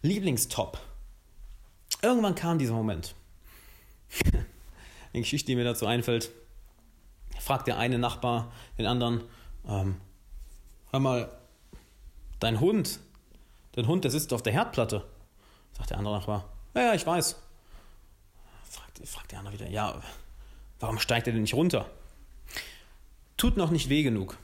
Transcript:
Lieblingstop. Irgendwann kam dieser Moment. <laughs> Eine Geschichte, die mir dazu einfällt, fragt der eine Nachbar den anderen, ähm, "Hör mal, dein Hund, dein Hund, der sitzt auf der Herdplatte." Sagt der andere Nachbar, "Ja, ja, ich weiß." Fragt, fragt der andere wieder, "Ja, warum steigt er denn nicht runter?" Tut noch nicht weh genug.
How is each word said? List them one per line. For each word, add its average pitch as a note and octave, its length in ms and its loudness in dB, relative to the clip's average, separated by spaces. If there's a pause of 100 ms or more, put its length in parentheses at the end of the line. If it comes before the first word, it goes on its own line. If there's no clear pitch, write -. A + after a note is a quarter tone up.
Lieblingstop. D#3 760 0 (1200)
Irgendwann A3 320 4
kam E3+ 240 2
dieser A#2+ 160 2
Moment. G#2+ 400 -2 (960)
<laughs> - 220 4
Eine - 920 -4
Geschichte, C#3 240 0
die B2+ 100 2
mir B2 80 4
dazu A#2+ 220 0
einfällt, A#2 440 2 (1080)
fragt C3 300 0
der A2+ 100 -2
eine A#2+ 200 2
Nachbar A#2+ 520 0 (260)
den A2 100 0
anderen, A#2+ 360 2 (460)
ähm, F#2+ 280 0 (960)
"Hör C3+ 100 0
mal, B2+ 380 0 (1040)
dein A2+ 200 2
Hund, F#3 380 4 (760)
dein A#2 140 0
Hund, F3 180 4
der C3+ 60 4
sitzt - 220 0
auf A2+ 100 0
der G#2+ 100 2
Herdplatte." B2+ 520 2 (720)
Sagt - 140 -4
der - 80 -2
andere G#2 160 -2
Nachbar, G2+ 340 -4 (260)
"Ja, B3 80 2
ja, A#3 120 6
ich E3+ 120 0
weiß." E3+ 300 0 (1300)
Fragt, - 380 -16
fragt - 240 -12
der F#2+ 80 -10
andere G2+ 140 -10
wieder, G2+ 140 -10
"Ja, G#2 320 -2 (800)
warum A2 220 -2
steigt A#2 260 4
er A#2+ 60 2
denn A2+ 100 2
nicht G#2+ 120 2
runter?" C#3 360 4 (1500)
Tut A#3 200 4
noch E3+ 140 4
nicht C#3 180 2
weh D3 160 4
genug. G#2 400 0